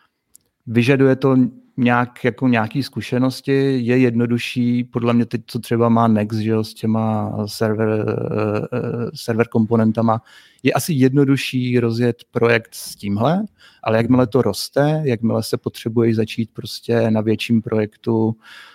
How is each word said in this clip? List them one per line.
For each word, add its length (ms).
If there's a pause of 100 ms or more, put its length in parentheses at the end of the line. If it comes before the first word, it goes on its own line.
(680)
Vyžaduje 500
to 200 (400)
nějak, 480
jako 240
nějaký 340
zkušenosti, 960
je 200
jednodušší, 840
podle 300
mě 120
teď, 200
co 120
třeba 300
má 200
Next, 280
že 140
jo, 140
s 100
těma 580 (140)
server, 420
eh, 720 (140)
eh, 420
server 340
komponentama, 760 (400)
je 100
asi 200
jednodušší 880
rozjet 360 (140)
projekt 440
s 220
tímhle, 480 (380)
ale 140
jakmile 300
to 160
roste, 640
jakmile 380
se 140
potřebuje 580
začít 380
prostě 580
na 100
větším 420
projektu 760 (380)